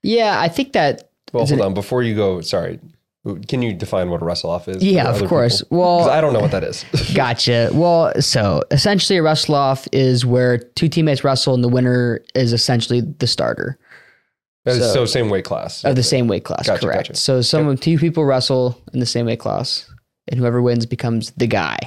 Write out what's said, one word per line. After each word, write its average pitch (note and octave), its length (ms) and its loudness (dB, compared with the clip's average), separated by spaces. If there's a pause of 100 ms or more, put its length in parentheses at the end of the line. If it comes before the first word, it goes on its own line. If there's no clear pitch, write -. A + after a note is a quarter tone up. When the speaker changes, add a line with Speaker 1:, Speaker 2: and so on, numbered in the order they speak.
Speaker 1:
Yeah, G#3+ 360 0
I E3 80 0
think C4 260 -4
that E3 360 0 (240)
Speaker 2:
Well, A#2+ 100 0
Speaker 1:
is C3+ 60 0
Speaker 2:
hold C3+ 120 2
Speaker 1:
an G2 60 2
Speaker 2:
on. F#2+ 60 -2
Before G2+ 300 -2
you A2+ 120 -2
go, F#2+ 260 0
sorry. E2+ 380 -6 (680)
Can B2+ 140 -2
you A2+ 120 -2
define F#2 360 -4
what E2+ 120 -4
a E2 40 -6
wrestle-off E2+ 420 -4
is F#2+ 140 -6
Speaker 1:
Yeah, F#3 220 2
Speaker 2:
for B2+ 60 0
Speaker 1:
of A#2 80 0
Speaker 2:
other F#3+ 100 -2
Speaker 1:
course. B2 340 2
Speaker 2:
people? - 180 -4
Speaker 1:
Well, F3 200 4
Speaker 2:
'Cause E3+ 80 4
I D3+ 140 2
don't C#3+ 120 2
know A2 60 2
what - 120 0
that F#2 120 -2
is. - 200 -8 (160)
<laughs> - 140 -2
Speaker 1:
Gotcha. A#2+ 600 0
Well, E3 480 2
so G#2 500 0
essentially F#3+ 460 2
a E3 60 2
wrestle-off C#3+ 680 0
is B2+ 340 2
where B2 320 2
two - 300 -2
teammates D#3 360 2
wrestle C3+ 300 2
and B2 100 2
the B2 60 2
winner B2 520 2 (120)
is A#2+ 200 2
essentially A#2+ 480 0
the B2 260 -4
starter. A#1+ 500 -2 (880)
Speaker 2:
Uh, B2 80 0
Speaker 1:
So A#2 200 2
Speaker 2:
so B2 120 2
same A#2 240 0
weight G2 160 -2
class. - 380 -8
Speaker 1:
Of C#3 120 2
the B2+ 80 2
same B2 240 2
weight G2 180 0
class, - 200 -6
Speaker 2:
Gotcha, G#2 220 0
Speaker 1:
correct. - 220 -2
Speaker 2:
gotcha. - 80 -14
Speaker 1:
So C3 240 0
some D3+ 280 0
Speaker 2:
Yep. C3+ 120 0
Speaker 1:
two E3 180 2
people D#3+ 260 0
wrestle B2+ 540 0 (140)
in B2+ 60 -2
the A#2+ 60 0
same A#2+ 220 -2
weight A2+ 120 -2
class, - 460 -4 (440)
and B2 100 -2
whoever B2 220 2
wins A#2+ 260 2
becomes A#2 440 -4
the - 160 -2
guy. F2+ 400 -2